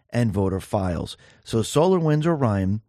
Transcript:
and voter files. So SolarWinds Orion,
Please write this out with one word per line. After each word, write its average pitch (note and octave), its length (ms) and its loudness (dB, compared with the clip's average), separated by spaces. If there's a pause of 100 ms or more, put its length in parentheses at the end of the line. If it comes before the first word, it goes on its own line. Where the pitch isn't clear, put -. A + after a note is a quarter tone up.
and A#2 240 0
voter F#2+ 260 0
files. F2+ 560 -4 (300)
So A#2 140 -2
SolarWinds D#3 640 2
Orion, G#2+ 640 0